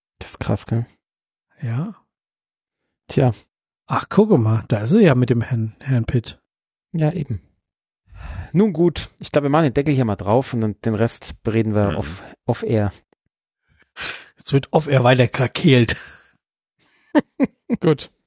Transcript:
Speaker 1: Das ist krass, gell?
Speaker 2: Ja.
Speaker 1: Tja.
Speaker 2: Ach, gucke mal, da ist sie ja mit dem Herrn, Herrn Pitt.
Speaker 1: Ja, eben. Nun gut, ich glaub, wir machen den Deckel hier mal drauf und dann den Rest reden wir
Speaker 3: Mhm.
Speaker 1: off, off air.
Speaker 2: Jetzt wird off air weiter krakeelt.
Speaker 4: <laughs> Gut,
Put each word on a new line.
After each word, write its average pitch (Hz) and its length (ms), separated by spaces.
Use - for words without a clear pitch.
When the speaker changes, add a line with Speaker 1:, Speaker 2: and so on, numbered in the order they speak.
Speaker 1:
Das - 120
ist - 100
krass, - 260
gell? 113 200
Speaker 2:
Ja. 143 340
Speaker 1:
Tja. 127 240
Speaker 2:
Ach, - 220
gucke 214 280
mal, 110 320
da 107 120
ist 113 100
sie 220 140
ja 143 100
mit 123 160
dem 120 100
Herrn, 113 400
Herrn 127 240
Pitt. - 360
Speaker 1:
Ja, 156 200
eben. 120 280
Nun 196 200
gut, 165 460
ich - 140
glaub, 143 120
wir 139 60
machen 156 140
den 123 100
Deckel 143 200
hier 131 100
mal 104 120
drauf 107 360
und 120 80
dann 107 240
den 113 100
Rest - 420
reden 110 280
wir 104 180
Speaker 3:
Mhm. - 40
Speaker 1:
off, - 280
off 120 160
air. 107 300
Speaker 2:
Jetzt - 160
wird 135 200
off 151 160
air 131 160
weiter 123 240
krakeelt. 123 680
Speaker 4:
<laughs> - 680
Gut, 156 300